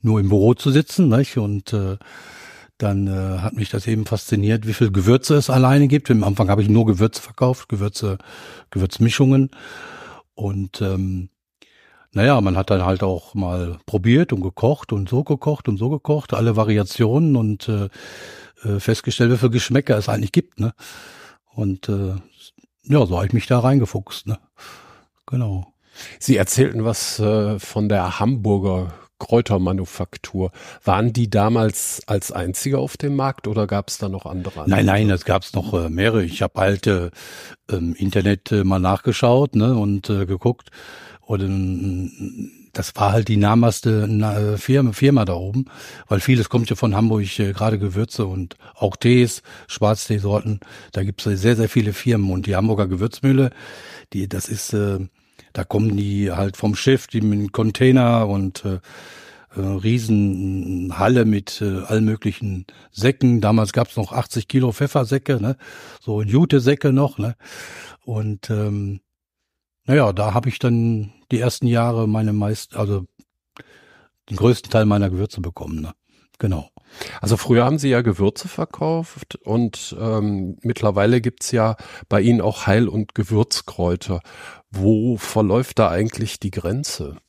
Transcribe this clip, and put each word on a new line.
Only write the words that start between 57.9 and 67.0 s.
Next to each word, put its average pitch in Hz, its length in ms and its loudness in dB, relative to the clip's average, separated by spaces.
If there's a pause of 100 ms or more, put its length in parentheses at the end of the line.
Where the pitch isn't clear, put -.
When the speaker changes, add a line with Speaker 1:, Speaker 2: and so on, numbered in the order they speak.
Speaker 1:
und, 98 340 -4
äh, 95 160 -4 (760)
äh, - 60 -10
Riesenhalle 98 1700 0
mit, 101 360 0
äh, 95 200 -4
allen 110 240 0
möglichen 104 600 -4 (260)
Säcken. 120 500 2
Damals 107 320 2
gab's - 240 -2
noch 104 160 -4
achtzig - 340 -6
Kilo 127 240 2
Pfeffersäcke, 135 720 -2
ne? 131 160 -2 (440)
So 107 200 -4
Jute-Säcke 135 720 4
noch, 139 240 2